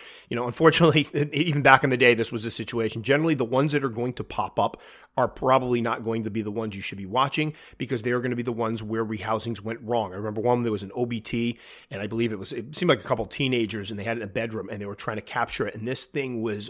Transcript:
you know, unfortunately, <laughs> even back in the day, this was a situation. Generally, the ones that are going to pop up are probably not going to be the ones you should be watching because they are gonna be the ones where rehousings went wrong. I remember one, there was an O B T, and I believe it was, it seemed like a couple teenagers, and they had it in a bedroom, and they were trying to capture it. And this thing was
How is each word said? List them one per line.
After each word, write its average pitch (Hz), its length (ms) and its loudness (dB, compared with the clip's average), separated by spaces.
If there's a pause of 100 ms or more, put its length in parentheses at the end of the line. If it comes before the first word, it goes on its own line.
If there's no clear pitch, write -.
(300)
you 120 60 -4
know, 120 100 -2
unfortunately, 156 680 6
<laughs> 147 220 -2
even 147 300 0
back - 200 10
in 139 60 2
the 127 80 2
day, 120 160 8
this 113 180 0
was 113 140 -4
a 113 60 -2
situation. 113 500 -2
Generally, 147 340 2
the 123 100 0
ones 131 260 2
that 143 120 0
are 135 60 -2
going 120 240 -4
to - 100 -10
pop - 360 -4
up 101 200 0 (380)
are 123 100 2
probably 127 540 2
not 117 220 -2
going 113 180 -2
to 110 80 -4
be 107 140 -4
the 104 80 -4
ones 110 240 -4
you 98 80 -10
should 98 160 -8
be 98 80 -10
watching 139 480 0 (240)
because 120 240 -4
they 123 80 0
are 123 80 2
gonna 123 160 -2
be 120 80 -4
the 120 80 -2
ones 113 320 -2
where 113 200 -2
rehousings 110 580 -4
went 110 200 -6
wrong. 107 320 -2
I 92 40 -8
remember 107 240 -6
one, 123 200 4
there 117 100 0
was 101 120 -2
an 95 100 -12
O 123 140 -2
B 117 120 -4
T, 117 380 -4 (320)
and 101 100 -10
I 101 60 -6
believe 113 260 0
it 107 60 -6
was, 95 160 -8
it 131 220 -6
seemed 175 140 2
like 131 100 4
a - 80 -14
couple 113 180 0
teenagers, 113 640 -2
and 104 100 -8
they 98 40 -8
had 117 140 -2
it 117 40 -6
in 101 80 -8
a - 20 -16
bedroom, 110 380 -6
and 107 100 -8
they 101 60 -6
were 101 80 -8
trying 107 240 -6
to 101 60 -8
capture 120 440 -4
it. 98 60 -6
And 110 140 -8
this 127 180 -2
thing 127 380 -4
was 104 260 -2